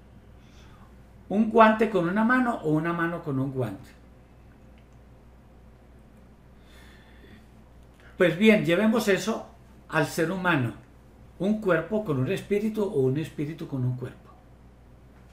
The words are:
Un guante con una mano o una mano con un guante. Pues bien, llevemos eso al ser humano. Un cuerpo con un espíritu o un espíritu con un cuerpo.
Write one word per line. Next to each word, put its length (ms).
Un 220
guante 400
con 180
una 160
mano 380
o 80
una 220
mano 300
con 160
un 140
guante. 460
Pues 180
bien, 280
llevemos 420
eso 400
al 180
ser 260
humano. 420
Un 220
cuerpo 440
con 140
un 140
espíritu 500
o 200
un 140
espíritu 520
con 160
un 120
cuerpo. 340